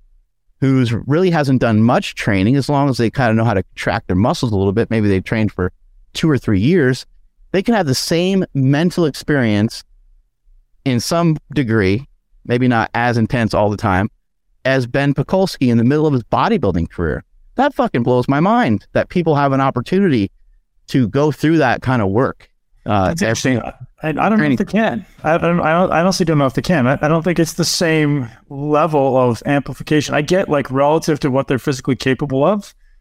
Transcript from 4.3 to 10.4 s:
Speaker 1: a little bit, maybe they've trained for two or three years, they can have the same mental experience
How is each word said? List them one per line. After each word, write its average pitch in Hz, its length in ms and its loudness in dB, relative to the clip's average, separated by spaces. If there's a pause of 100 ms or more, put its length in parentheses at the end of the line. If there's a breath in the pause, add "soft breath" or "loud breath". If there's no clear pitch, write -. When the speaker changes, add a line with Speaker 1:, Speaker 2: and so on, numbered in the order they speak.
Speaker 1:
a 98 40 -2
little 98 180 0
bit, 113 160 -2
maybe 110 180 0
they've 95 160 0
trained 107 260 -2
for 90 220 -4 (400)
two - 160 -2
or 143 80 2
three 107 240 0
years, 131 460 0 (460)
they 190 100 0
can 233 120 0
have 190 120 0
the 131 80 0
same 180 580 -2
mental 143 540 2
experience 113 760 0 (1000)